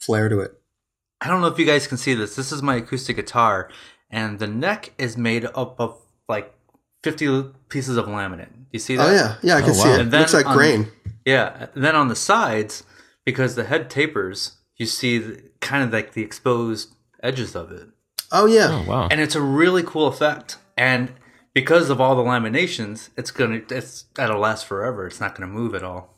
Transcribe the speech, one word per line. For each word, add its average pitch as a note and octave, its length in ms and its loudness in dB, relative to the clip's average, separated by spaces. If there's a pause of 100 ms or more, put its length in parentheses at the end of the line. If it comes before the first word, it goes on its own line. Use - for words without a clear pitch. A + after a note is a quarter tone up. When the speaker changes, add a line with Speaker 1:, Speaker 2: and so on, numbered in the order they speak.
Speaker 1:
flair A2 280 0
to G#2 120 0
it. F#2+ 120 -6 (680)
Speaker 2:
I C3+ 80 -8
don't F3+ 120 0
know E3+ 60 2
if E3+ 120 -2
you E3 60 2
guys D3 220 2
can C3 100 -6
see C3 180 -2
this. G#2+ 200 -4
This C3+ 180 -8
is C#3+ 100 -8
my C3+ 140 0
acoustic B2 400 -6
guitar, G#2 520 0 (420)
and G#2+ 280 -6
the G#2+ 100 -6
neck D#3+ 500 -4
is A#2 180 -6
made A#2 380 -2
up B2 240 -6
of, A#2 180 -4 (320)
like, G#2+ 240 -6 (500)
fifty C#3+ 420 -2 (240)
pieces C3 280 -4
of G#2 100 0
laminate. G2 420 -8 (240)
You E3 80 -8
see C3 180 -2
Speaker 1:
Oh, C#3+ 80 6
Speaker 2:
that? F#3 80 6
Speaker 1:
yeah. A2+ 280 4
Yeah, F3 140 6
I C#3+ 40 4
can D3 100 4
Speaker 3:
Oh, A2 40 4
Speaker 1:
see F#2+ 140 6
Speaker 3:
wow. B2+ 60 8
Speaker 1:
it. C3+ 60 4
Speaker 2:
And A#2 120 0
then D3+ 80 8
Speaker 1:
Looks D#3+ 140 4
like C#3 120 6
Speaker 2:
on C#3 100 4
Speaker 1:
grain. C3 320 4 (360)
Speaker 2:
Yeah. C3 500 0
Then D3 200 2
on D3 140 4
the A2 80 -2
sides, C3 680 0 (420)
because B2+ 300 -2
the A2+ 100 -4
head C#3+ 240 -2
tapers, G#2 640 -2 (240)
you A2+ 100 -6
see A#2+ 320 0
the, G#2+ 240 -8 (180)
kind C#3 240 0
of, A2+ 80 -2
like, G#2+ 220 -2
the A2+ 80 -4
exposed A#2 680 -4 (340)
edges B2+ 320 -6
of E2+ 160 -10
it. - 160 -18 (460)
Speaker 1:
Oh, G3 140 6
yeah. F#3+ 380 4
Speaker 3:
Oh, F#2 60 -4
wow. - 200 0
Speaker 2:
And D3+ 100 2
it's D3+ 160 -2
a D3+ 40 0
really E3 440 2
cool D#3 240 0
effect. D3 480 -2 (200)
And B2+ 360 0 (420)
because C#3 340 4
of C3 120 0
all C3 160 4
the B2 60 2
laminations, A#2 920 -2
it's - 140 -10
gonna, A2+ 300 -2 (100)
it's, - 340 -10 (120)
that'll A2 240 -2
last G#2+ 260 -2
forever. G2+ 400 -6
It's - 140 -14
not G2+ 160 -6
gonna F#2 140 -12
move A2+ 240 -6
at F#2 100 -8
all. F#2 340 -12